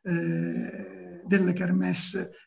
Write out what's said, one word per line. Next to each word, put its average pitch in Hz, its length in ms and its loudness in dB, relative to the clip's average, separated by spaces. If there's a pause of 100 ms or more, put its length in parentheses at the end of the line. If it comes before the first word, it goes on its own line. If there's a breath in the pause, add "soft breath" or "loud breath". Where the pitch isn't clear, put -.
eh, 170 1200 -4
delle 185 280 4
kermesse 185 760 0 (160 soft breath)